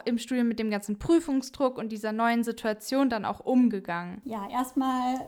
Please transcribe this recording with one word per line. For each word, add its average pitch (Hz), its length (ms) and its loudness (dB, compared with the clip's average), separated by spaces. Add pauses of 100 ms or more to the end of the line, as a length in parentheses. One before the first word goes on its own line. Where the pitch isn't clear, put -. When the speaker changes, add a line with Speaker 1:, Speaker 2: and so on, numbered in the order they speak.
Speaker 1:
im 240 120 0
Studium 240 300 0
mit 226 100 -2
dem 220 140 -2
ganzen 208 260 -4
Prüfungsdruck 269 800 2
und 220 140 -6
dieser 214 220 -4
neuen 233 300 2
Situation 233 680 0
dann 214 140 -2
auch - 160 -4
umgegangen? 196 840 2
Speaker 2:
Ja, 214 240 -8
erstmal 254 800 0